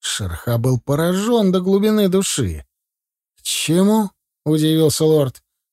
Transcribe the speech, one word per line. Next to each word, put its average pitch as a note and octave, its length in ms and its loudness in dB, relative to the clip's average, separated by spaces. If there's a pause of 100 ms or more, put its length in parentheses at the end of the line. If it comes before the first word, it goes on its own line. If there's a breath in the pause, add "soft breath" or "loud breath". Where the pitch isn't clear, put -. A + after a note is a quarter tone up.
Шерха G2 560 -6
был B2 220 0
поражён F#3 720 0
до F#3 100 0
глубины G3+ 480 2
души. B2 560 -2 (720)
"К - 40 -20
чему?" G3 720 0 (380)
удивился D#3 560 2
лорд. D3+ 360 0 (320)